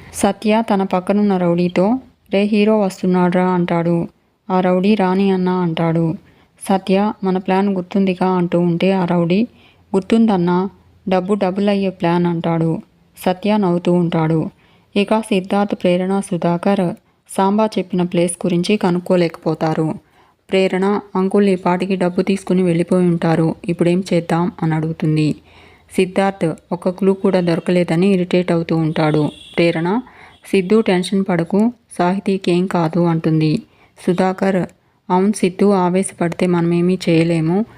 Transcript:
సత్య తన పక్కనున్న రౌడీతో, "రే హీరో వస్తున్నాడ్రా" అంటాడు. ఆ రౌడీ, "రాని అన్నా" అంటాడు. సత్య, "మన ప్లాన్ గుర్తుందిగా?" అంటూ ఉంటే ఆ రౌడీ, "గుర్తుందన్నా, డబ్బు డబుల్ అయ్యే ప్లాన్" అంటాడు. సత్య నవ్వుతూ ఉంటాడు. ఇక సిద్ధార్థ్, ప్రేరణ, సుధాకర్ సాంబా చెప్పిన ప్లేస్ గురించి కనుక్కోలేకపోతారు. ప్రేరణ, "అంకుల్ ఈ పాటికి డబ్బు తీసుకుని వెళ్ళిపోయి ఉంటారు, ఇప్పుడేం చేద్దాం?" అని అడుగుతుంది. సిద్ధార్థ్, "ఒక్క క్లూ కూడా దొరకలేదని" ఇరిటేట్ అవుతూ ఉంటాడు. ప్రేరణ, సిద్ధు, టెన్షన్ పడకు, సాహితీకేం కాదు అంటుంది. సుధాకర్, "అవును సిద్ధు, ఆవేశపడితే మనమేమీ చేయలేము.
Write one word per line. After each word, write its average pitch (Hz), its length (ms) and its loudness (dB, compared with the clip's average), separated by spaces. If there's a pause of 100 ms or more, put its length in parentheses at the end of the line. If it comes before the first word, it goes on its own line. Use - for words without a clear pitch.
(140)
సత్య 214 500 0 (100)
తన 196 100 0
పక్కనున్న 196 540 0
రౌడీతో, 180 640 0 (340)
"రే 196 100 2
హీరో 208 360 2
వస్తున్నాడ్రా" 180 640 0
అంటాడు. 170 640 0 (420)
ఆ 185 100 2
రౌడీ, 185 360 2
"రాని 190 360 0
అన్నా" 185 220 0
అంటాడు. 165 600 0 (540)
సత్య, 196 440 0 (100)
"మన 185 140 0
ప్లాన్ 190 320 0
గుర్తుందిగా?" 185 580 -2
అంటూ 180 320 0
ఉంటే 175 320 0
ఆ 190 140 0
రౌడీ, 175 360 0 (540)
"గుర్తుందన్నా, 190 760 2 (400)
డబ్బు 185 240 0
డబుల్ 202 360 0
అయ్యే 196 200 0
ప్లాన్" 175 360 0
అంటాడు. 165 560 -2 (440)
సత్య 190 320 0
నవ్వుతూ 175 360 0
ఉంటాడు. 165 560 0 (460)
ఇక 208 240 0
సిద్ధార్థ్, 202 560 -2
ప్రేరణ, 185 440 0
సుధాకర్ 175 720 -2 (440)
సాంబా 202 280 2
చెప్పిన 185 360 -4
ప్లేస్ 175 440 -2
గురించి 180 320 0
కనుక్కోలేకపోతారు. 170 1160 -2 (580)
ప్రేరణ, 190 480 0 (160)
"అంకుల్ 190 340 2
ఈ 185 60 2
పాటికి 180 400 -2
డబ్బు 180 260 -2
తీసుకుని 190 420 0
వెళ్ళిపోయి 175 440 0
ఉంటారు, 165 480 0 (100)
ఇప్పుడేం 175 380 0 (100)
చేద్దాం?" 170 380 0 (120)
అని 160 120 -2
అడుగుతుంది. 156 600 -2 (600)
సిద్ధార్థ్, 190 580 0 (180)
"ఒక్క 180 180 -4
క్లూ 190 240 0
కూడా 190 280 0
దొరకలేదని" 175 680 0
ఇరిటేట్ 180 440 0
అవుతూ 165 260 -2
ఉంటాడు. 156 520 0 (280)
ప్రేరణ, 170 440 0 (500)
సిద్ధు, 196 300 2
టెన్షన్ 190 480 0
పడకు, 190 420 0 (260)
సాహితీకేం 185 720 0
కాదు 170 320 -2
అంటుంది. 160 640 0 (460)
సుధాకర్, 185 580 0 (440)
"అవును 190 220 2
సిద్ధు, 196 400 0
ఆవేశపడితే 180 760 0
మనమేమీ 175 500 2 (120)
చేయలేము. 165 560 2 (120)